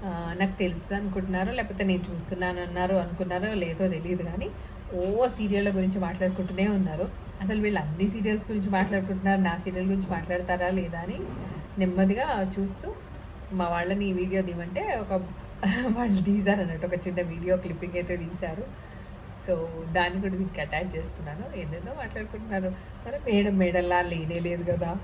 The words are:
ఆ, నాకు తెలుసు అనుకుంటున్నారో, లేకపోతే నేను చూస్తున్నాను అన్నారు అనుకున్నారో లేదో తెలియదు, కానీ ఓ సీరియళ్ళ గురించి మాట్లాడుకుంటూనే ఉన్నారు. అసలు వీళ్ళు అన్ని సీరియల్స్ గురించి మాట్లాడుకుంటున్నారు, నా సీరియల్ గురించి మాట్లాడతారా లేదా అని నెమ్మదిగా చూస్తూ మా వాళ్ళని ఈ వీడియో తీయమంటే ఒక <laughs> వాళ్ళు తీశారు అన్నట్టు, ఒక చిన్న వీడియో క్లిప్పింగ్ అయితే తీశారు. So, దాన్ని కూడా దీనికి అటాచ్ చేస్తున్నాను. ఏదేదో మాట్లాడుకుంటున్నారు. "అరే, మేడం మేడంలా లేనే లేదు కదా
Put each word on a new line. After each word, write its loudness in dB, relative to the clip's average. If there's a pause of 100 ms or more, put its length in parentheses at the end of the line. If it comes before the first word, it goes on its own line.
ఆ, -4
నాకు 0
తెలుసు -2
అనుకుంటున్నారో, 0
లేకపోతే -2
నేను 2
చూస్తున్నాను -2
అన్నారు 0
అనుకున్నారో 0
లేదో 2
తెలియదు, 0
కానీ -4 (440)
ఓ 2
సీరియళ్ళ 2
గురించి 2
మాట్లాడుకుంటూనే 0
ఉన్నారు. 0 (300)
అసలు 0
వీళ్ళు 2
అన్ని 0
సీరియల్స్ 0
గురించి 0
మాట్లాడుకుంటున్నారు, 4
నా 4
సీరియల్ -2
గురించి 2
మాట్లాడతారా 0
లేదా 0
అని -6 (580)
నెమ్మదిగా 2
చూస్తూ -4 (580)
మా 2
వాళ్ళని 2
ఈ 2
వీడియో 2
తీయమంటే -2
ఒక 0 (400)
<laughs> 2
వాళ్ళు 4
తీశారు 6
అన్నట్టు, -2
ఒక 0
చిన్న -2
వీడియో 2
క్లిప్పింగ్ -4
అయితే -2
తీశారు. -6 (560)
So, 2 (240)
దాన్ని 2
కూడా 0
దీనికి -2
అటాచ్ -2
చేస్తున్నాను. -8
ఏదేదో -6
మాట్లాడుకుంటున్నారు. -2 (320)
"అరే, -6
మేడం 4
మేడంలా 6
లేనే -2
లేదు 0
కదా 0